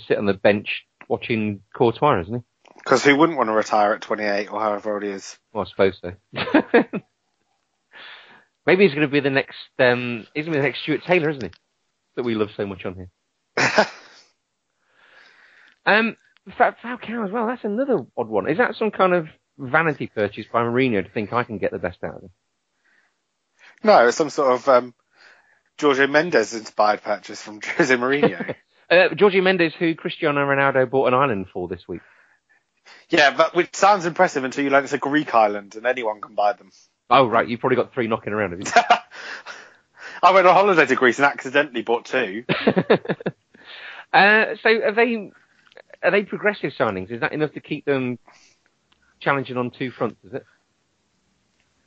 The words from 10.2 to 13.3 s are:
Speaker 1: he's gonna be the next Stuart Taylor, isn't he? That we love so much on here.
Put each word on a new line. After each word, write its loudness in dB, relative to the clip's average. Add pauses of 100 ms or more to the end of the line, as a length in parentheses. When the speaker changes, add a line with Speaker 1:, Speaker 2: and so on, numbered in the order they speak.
Speaker 1:
he's -6
gonna -4
be 0
the 0
next -6
Stuart -4
Taylor, 0
isn't -8
he? -10 (640)
That -6
we -2
love -4
so -6
much -12
on -12
here. -18 (480)